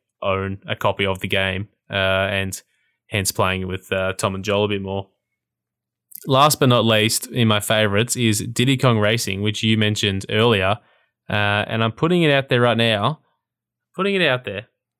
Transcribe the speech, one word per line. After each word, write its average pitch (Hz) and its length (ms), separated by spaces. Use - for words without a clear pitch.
own 95 360
a - 80
copy 101 300
of 95 140
the 101 80
game, 95 400
uh, 104 40
and 95 640
hence 98 240
playing 92 300
it - 60
with, 92 240
uh, 95 220
Tom 98 200
and 95 100
Joel 101 220
a - 20
bit 98 140
more. 95 260
Last 139 340
but 139 80
not 120 160
least, 110 440
in 117 200
my 104 120
favourites 110 540
is 110 260
Diddy 123 360
Kong 123 220
Racing, 104 420
which 104 220
you 110 160
mentioned 104 500
earlier. 107 500
Uh, 104 360
and 113 160
I'm 113 100
putting 170 300
it 156 80
out 139 200
there 123 100
right 120 160
now. 117 440
Putting 196 200
it 185 60
out 127 220
there 101 220